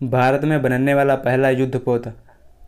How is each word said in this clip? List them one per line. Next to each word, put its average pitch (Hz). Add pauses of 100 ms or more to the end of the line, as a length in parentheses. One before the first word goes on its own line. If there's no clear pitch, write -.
भारत 131
में 156
बनने 131
वाला 139
पहला 131
युद्धपोत 127 (540)